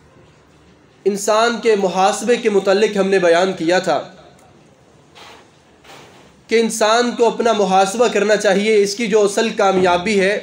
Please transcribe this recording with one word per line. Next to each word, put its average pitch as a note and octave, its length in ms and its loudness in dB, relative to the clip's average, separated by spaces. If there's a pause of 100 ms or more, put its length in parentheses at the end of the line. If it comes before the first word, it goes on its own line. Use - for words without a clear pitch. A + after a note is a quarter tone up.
(1080)
इंसान A3 520 0
के A3 200 2
मुहासबे G3 600 0
के A3+ 120 -2
मुतल्लिक G3+ 480 0
हमने F#3+ 220 0
बयान F3 340 2
किया F3 280 0
था D#3 160 -2 (2500)
कि A3+ 80 2
इंसान A3+ 560 0
को A#3 120 0
अपना A3+ 280 0
मुहासबा G3 560 0
करना G#3 280 0
चाहिए। G#3 400 0
इसकी G3 300 -2
जो G#3+ 160 2
असल A3 300 -2
कामयाबी F#3+ 640 0
है F#3+ 260 0